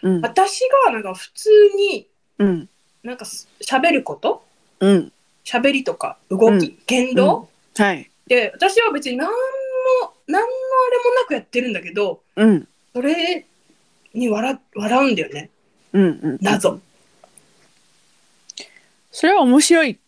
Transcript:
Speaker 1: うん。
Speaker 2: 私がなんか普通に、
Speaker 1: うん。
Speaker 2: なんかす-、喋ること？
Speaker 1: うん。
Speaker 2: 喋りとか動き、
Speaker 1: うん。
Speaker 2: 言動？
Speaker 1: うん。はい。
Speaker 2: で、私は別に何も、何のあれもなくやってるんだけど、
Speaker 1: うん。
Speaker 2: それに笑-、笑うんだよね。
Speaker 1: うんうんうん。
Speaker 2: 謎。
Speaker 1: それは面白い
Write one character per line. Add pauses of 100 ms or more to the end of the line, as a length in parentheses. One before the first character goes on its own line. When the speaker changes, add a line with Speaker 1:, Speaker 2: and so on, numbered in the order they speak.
Speaker 1:
う
ん。
Speaker 2:
私 (240)
が
な
ん
か
普
通 (260)
に、 (320)
Speaker 1:
う
ん。 (340)
Speaker 2:
な
ん
か
す-、 (160)
喋
る
こ
と？ (360)
Speaker 1:
う
ん。 (340)
Speaker 2:
喋
り
と
か (120)
動
き、
Speaker 1:
う
ん。 (100)
Speaker 2:
言
動？ (280)
Speaker 1:
う
ん。
は
い。 (180)
Speaker 2:
で、
私
は
別
に
何
も、 (920)
何
の
あ (420)
れ (120)
も
な
く
や
っ
て
る
ん
だ
け
ど、 (140)
Speaker 1:
う
ん。 (260)
Speaker 2:
そ
れ (680)
に
笑-、 (160)
笑
う
ん
だ
よ
ね。 (440)
Speaker 1:
う
ん
う
ん
う
ん。
Speaker 2:
謎。 (2250)
Speaker 1:
そ
れ
は
面
白
い